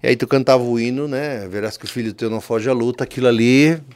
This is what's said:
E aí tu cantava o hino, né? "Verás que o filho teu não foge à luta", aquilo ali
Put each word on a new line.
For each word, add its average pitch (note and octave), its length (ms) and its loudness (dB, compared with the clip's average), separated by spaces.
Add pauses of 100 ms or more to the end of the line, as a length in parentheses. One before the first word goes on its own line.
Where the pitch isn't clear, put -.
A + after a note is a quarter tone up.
E B2+ 60 -2
aí B2+ 80 4
tu B2 120 -4
cantava C3+ 360 2
o A#2+ 160 -2
hino, B2+ 280 -4
né? C3+ 400 -6
"Verás G#2 300 -6
que - 80 -16
o - 20 -10
filho A2+ 260 -6
teu A2+ 160 -4
não A2 120 -4
foge A2+ 280 -2
à C3 40 2
luta", B2 300 -2
aquilo B2+ 240 -2
ali C3 520 4 (160)